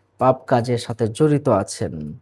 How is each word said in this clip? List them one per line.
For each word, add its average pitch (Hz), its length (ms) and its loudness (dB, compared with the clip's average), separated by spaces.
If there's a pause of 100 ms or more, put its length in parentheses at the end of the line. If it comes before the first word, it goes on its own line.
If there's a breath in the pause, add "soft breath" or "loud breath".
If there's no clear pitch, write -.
(180)
পাপ 127 280 2
কাজের 120 320 0
সাথে 113 300 -4
জড়িত 147 420 2
আছেন। 82 720 -2